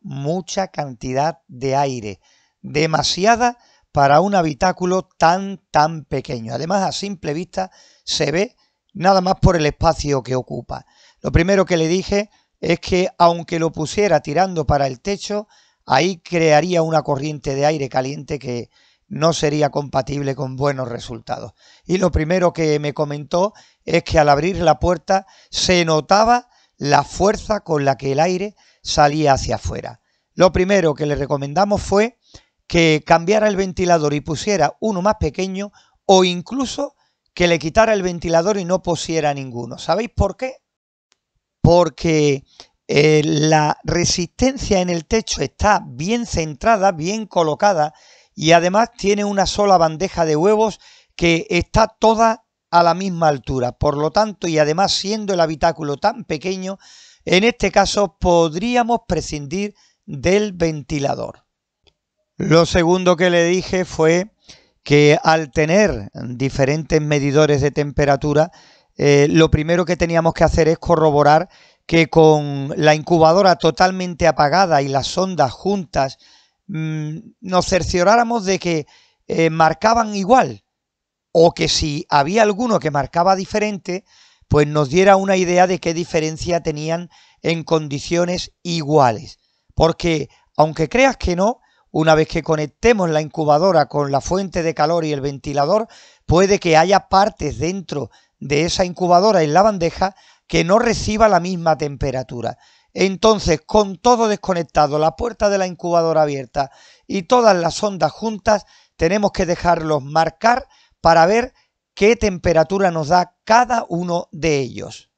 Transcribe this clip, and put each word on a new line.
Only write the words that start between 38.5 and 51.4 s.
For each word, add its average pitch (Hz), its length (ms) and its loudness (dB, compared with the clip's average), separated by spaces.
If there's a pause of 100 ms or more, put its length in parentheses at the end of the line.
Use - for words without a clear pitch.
y 180 80 -8
no 180 160 -2
pusiera 160 500 -2
ninguno. 123 460 -10
¿Sabéis 208 360 -4
por 151 220 -2
qué? 254 200 -10 (1040)
Porque, 156 840 2 (440)
eh, 151 360 4
la 156 600 0
resistencia 180 960 -2
en 180 80 -2
el 175 160 -6
techo 220 340 -2
está 190 420 0
bien 170 440 -6
centrada, 190 680 0
bien 185 320 -6
colocada, 160 680 0 (460)
y 156 120 2
además 180 440 4
tiene 202 280 -2
una 196 220 -2
sola 196 320 4
bandeja 165 460 -2
de 156 120 0
huevos 214 420 0 (380)
que 170 340 0